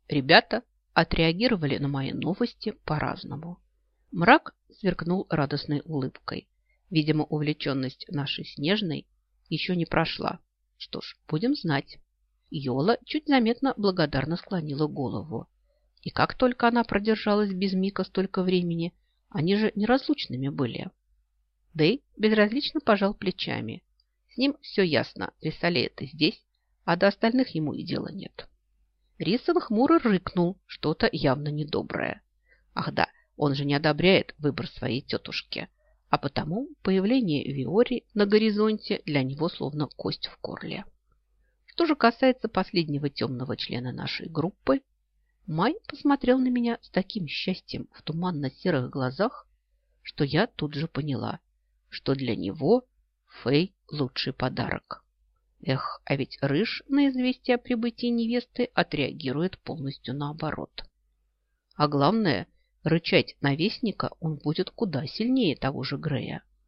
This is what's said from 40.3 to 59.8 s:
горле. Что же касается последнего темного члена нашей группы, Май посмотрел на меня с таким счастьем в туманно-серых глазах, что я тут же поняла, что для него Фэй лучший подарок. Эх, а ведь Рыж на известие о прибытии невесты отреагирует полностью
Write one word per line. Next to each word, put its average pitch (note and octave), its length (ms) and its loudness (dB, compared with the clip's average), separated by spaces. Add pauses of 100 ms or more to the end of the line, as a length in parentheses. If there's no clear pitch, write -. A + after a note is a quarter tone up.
горле. - 440 -8 (800)
Что E4+ 200 0
же D4+ 80 4
касается B3 540 4
последнего D#3 600 -2
темного B2+ 480 -4
члена B2 360 -6
нашей - 360 -8
группы, F#3 520 0 (640)
Май F#3+ 280 0 (140)
посмотрел C#4 500 2
на B3+ 100 2
меня A#3+ 320 0
с - 100 -20
таким F#3 360 -2
счастьем - 640 -6
в - 100 -20
туманно-серых D#3 840 -2
глазах, C3+ 600 -2 (520)
что - 220 -6
я D3+ 240 2
тут D3+ 280 -6
же D#3 120 -4
поняла, C#3+ 540 -4 (480)
что - 260 -2
для B2 220 -2
него B2+ 480 0 (420)
Фэй - 480 0 (160)
лучший C#3 420 -4
подарок. - 720 -6 (560)
Эх, - 440 -4
а C#3 100 -2
ведь C3 260 -4
Рыж C#3 480 -2
на C#4 200 4
известие B3+ 480 0
о - 20 0
прибытии A#3+ 480 -2
невесты A#3+ 680 -2
отреагирует D3+ 840 -2
полностью C3+ 560 -8